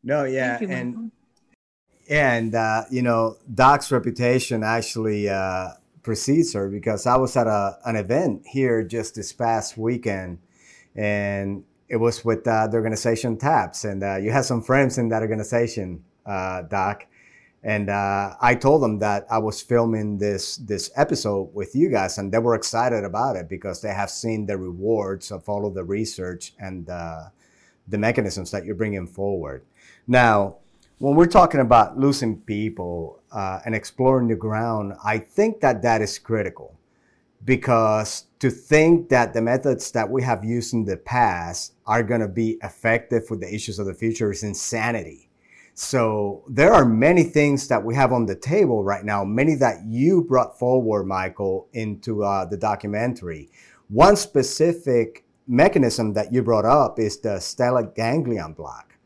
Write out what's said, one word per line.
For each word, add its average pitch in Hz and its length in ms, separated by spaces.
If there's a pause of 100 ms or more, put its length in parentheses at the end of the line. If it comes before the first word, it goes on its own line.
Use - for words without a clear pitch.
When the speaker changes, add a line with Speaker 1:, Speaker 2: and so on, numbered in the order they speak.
Speaker 1:
No, 143 220
yeah, 131 320
Speaker 2:
Thank 190 140
you, 127 60
Speaker 1:
and, 123 180
Speaker 2:
Michael. 113 160 (960)
Speaker 1:
and, 120 460
uh, 110 360
you 127 120
know, 113 340 (160)
Doc's 135 400
reputation 123 720
actually, 110 680
uh, 92 440 (280)
precedes 143 540
her, 98 160
because 104 360
I 131 100
was 131 200
at 120 100
a, 101 380
an 113 120
event 107 500
here 120 360
just 113 320
this 107 160
past 113 460
weekend, 107 600 (580)
and 101 680 (240)
it 120 80
was 113 280
with, 113 240
uh, 110 200
the 107 80
organization 113 600
taps, 123 480
and, 98 180
uh, 98 140
you 101 140
had 135 160
some 117 160
friends 131 340
in 120 140
that 110 100
organization, 110 800 (220)
uh, 92 380
Doc, 98 420 (580)
and, 104 280
uh, 101 500
I 123 140
told 139 280
them 107 180
that 101 300
I 113 60
was 107 240
filming 113 560
this, 101 400
this 101 400
episode 110 560
with 98 220
you 156 160
guys, 98 260
and 98 160
they 110 60
were 117 160
excited 113 500
about 104 320
it 87 100
because 92 360
they 104 100
have 98 160
seen 110 380
the 101 100
rewards 95 720
of 95 160
all 104 200
of 98 80
the 92 100
research 92 760
and, 92 300
uh, 85 360 (640)
the 104 100
mechanisms 101 540
that 95 120
you're 101 120
bringing 98 300
forward. 85 560 (440)
Now, 113 500 (440)
when 139 160
we're 170 100
talking 170 340
about 117 380
losing 131 420
people, 92 760 (140)
uh, 95 360
and 110 80
exploring 127 520
the 113 80
ground, 110 600 (100)
I 107 140
think 214 420
that 123 220
that 113 180
is 104 180
critical, 95 560 (720)
because 113 800 (140)
to 135 100
think 165 600
that 120 240
the 113 80
methods 127 500
that 110 160
we 123 140
have 113 200
used 113 300
in 113 140
the 95 100
past 90 760 (120)
are 113 160
gonna 110 240
be 110 360
effective 113 640
with 107 120
the 92 140
issues 104 240
of 104 60
the 95 80
future 110 380
is 95 120
insanity. 110 840 (460)
So 107 760
there 143 240
are 156 140
many 139 360
things 147 460
that 107 160
we 113 100
have 131 200
on 120 100
the 98 100
table 135 480
right 101 220
now, 104 200
many 135 320
that 120 280
you 139 400
brought 127 340
forward, 117 460
Michael, 95 680
into, 107 500
uh, 98 220
the 98 100
documentary. 101 960 (380)
One 170 280
specific 147 1120 (200)
mechanism 123 680
that 107 180
you 127 100
brought 110 220
up 127 340
is 107 200
the 101 220
stellate 123 540
ganglion 113 600
block 71 320 (180)